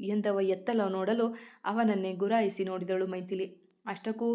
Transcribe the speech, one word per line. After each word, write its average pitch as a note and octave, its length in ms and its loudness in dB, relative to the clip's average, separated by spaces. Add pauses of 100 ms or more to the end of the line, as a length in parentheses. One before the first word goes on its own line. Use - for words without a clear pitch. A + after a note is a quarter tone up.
ಎಂದವ G3+ 460 0
ಎತ್ತಲ G3 420 2
ನೋಡಲು G3 380 2 (380)
ಅವನನ್ನೇ G3+ 480 2
ಗುರಾಯಿಸಿ G3 520 2
ನೋಡಿದಳು F#3 420 -2
ಮೈಥಿಲಿ. F#3 420 -6 (380)
ಅಷ್ಟಕ್ಕೂ A3 480 -2